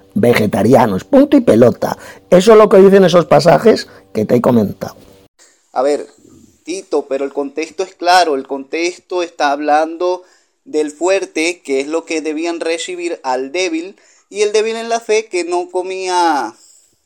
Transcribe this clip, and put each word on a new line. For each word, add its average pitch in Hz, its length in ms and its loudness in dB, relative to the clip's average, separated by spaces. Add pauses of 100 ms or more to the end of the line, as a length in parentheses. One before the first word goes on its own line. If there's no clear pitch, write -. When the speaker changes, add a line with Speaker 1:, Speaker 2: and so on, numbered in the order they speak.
(140)
Speaker 1:
vegetarianos, 110 880 2
punto 285 340 4
y 254 40 4
pelota. - 560 2 (320)
Eso 190 240 6
es 214 40 8
lo 214 120 6
que 214 80 6
dicen 190 260 6
esos 175 220 2
pasajes 156 600 2 (260)
que 107 120 -2
te 127 100 0
he 120 60 0
comentado. 117 540 -2 (760)
Speaker 2:
A 127 80 -4
ver, 139 260 -2 (560)
Tito, 165 440 -6
pero 135 180 -6
el 139 80 -10
contexto 147 500 -8
es 180 120 -14
claro, 170 400 2
el 135 120 -8
contexto 170 760 -8
está 156 280 -4
hablando 160 720 -4 (420)
del 151 260 -4
fuerte, 175 720 -4
que 135 180 -4
es 139 80 -6
lo 165 180 -6
que 160 160 -6
debían 160 380 -6
recibir 170 640 -8
al 131 280 -6
débil, 180 440 -6 (340)
y 196 120 -8
el 208 100 -2
débil 220 240 -2
en 233 140 -10
la 226 100 -4
fe 220 260 -4
que 180 180 -6
no 175 260 -6
comía 180 840 -4 (500)